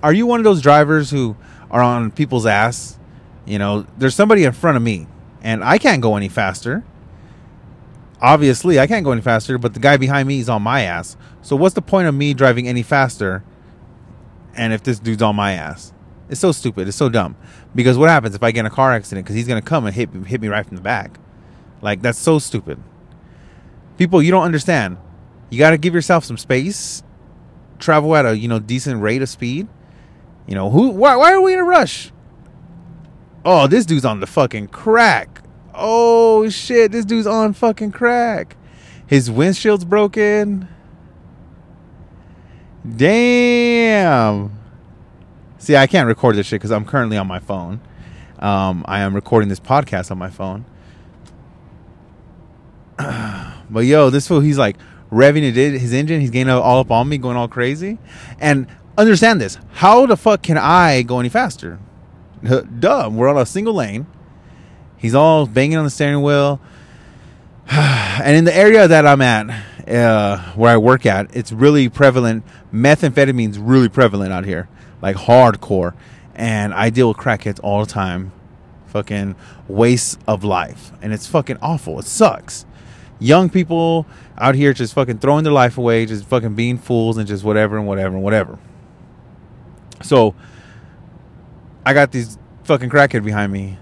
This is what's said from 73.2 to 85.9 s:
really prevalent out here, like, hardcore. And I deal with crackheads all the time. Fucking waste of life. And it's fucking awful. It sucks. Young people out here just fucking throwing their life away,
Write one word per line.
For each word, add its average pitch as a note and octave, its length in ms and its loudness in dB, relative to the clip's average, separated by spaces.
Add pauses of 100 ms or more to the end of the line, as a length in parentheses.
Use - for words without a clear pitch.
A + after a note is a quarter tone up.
really B2 280 4
prevalent G2+ 460 0
out F2+ 120 -6
here, F2+ 220 -8 (320)
like, F#2+ 160 -4
hardcore. G2+ 800 2 (400)
And G#2+ 400 -4
I G2+ 160 0
deal A#2+ 200 2
with G#2+ 80 -4
crackheads G#2+ 440 -6
all G2+ 240 -4
the - 60 -14
time. F#2 400 -6 (560)
Fucking G2+ 480 -8 (320)
waste A#2 500 0 (100)
of G#2 160 -4
life. F2+ 480 -6 (120)
And G#2+ 100 -8
it's G#2 140 -12
fucking C3+ 340 -4
awful. D3+ 380 -8
It - 60 -12
sucks. - 600 -2 (560)
Young D#3 280 4
people E3 560 -2 (320)
out C3 180 2
here C#3+ 180 2
just A#2 200 -6
fucking B2 260 -2
throwing D3 240 2
their D#3 100 0
life B2 240 2
away, A#2 280 0